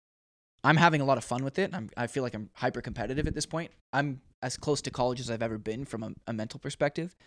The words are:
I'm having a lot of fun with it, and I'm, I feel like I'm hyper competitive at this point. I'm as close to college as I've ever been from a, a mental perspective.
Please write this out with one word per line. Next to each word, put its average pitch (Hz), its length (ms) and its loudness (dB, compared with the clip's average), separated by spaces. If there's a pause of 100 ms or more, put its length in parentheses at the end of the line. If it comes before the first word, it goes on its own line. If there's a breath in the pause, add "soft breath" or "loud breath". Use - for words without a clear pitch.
(640)
I'm 151 140 8
having 156 220 8
a 135 60 2
lot 135 140 6
of - 40 -10
fun 123 200 -2
with 135 160 -4
it, 196 60 2
and 180 100 -6
I'm, - 200 -6
I 120 120 -2
feel 131 160 -2
like 123 100 -4
I'm 107 200 -8
hyper 123 280 -2
competitive 123 460 -2
at - 80 -2
this 151 100 -4
point. 160 260 -6 (220)
I'm 139 280 0 (200)
as 127 160 -6
close 147 260 0
to 135 80 -4
college 127 280 0
as 120 120 -4
I've 113 120 -2
ever 110 140 -2
been 110 280 -4
from 113 180 -6
a, 104 80 -6 (160)
a 117 60 -4
mental 110 260 -6
perspective. 151 560 -2 (120)